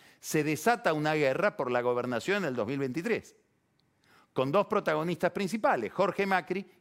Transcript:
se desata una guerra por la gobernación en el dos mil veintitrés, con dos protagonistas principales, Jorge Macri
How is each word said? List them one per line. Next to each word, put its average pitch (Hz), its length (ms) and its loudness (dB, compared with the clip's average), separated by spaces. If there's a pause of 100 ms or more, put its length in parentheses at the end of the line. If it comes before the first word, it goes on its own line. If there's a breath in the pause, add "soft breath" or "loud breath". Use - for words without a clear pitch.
(200 loud breath)
se 156 240 0
desata 170 500 0
una 156 220 0
guerra 131 420 2
por 127 140 -2
la 123 100 2
gobernación 123 640 0
en 156 60 -2
el 127 60 -4
dos 110 120 -2
mil 139 120 -4
veintitrés, 147 560 -4 (960 soft breath)
con 131 200 0
dos 196 160 2
protagonistas 170 640 0
principales, 196 600 -2
Jorge 190 360 0
Macri 185 380 -2 (160 soft breath)